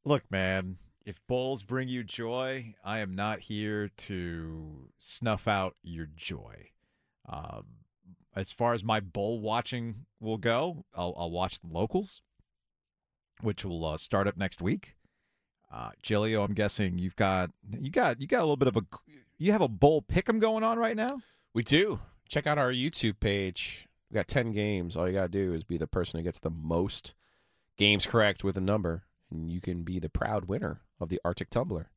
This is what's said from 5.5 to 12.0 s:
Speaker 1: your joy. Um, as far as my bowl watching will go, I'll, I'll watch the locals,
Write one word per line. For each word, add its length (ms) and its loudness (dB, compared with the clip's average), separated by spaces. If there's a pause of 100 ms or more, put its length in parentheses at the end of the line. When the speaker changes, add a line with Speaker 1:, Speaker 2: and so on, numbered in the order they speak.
Speaker 1:
your 320 -8
joy. 540 -10 (580)
Um, 380 -10 (680)
as 160 -6
far 240 0
as 80 -4
my 160 0
bowl 400 -4
watching 680 -4 (120)
will 200 -4
go, 540 0
I'll, 240 -4
I'll 140 -4
watch 300 -2
the 80 -16
locals, 520 -2 (1200)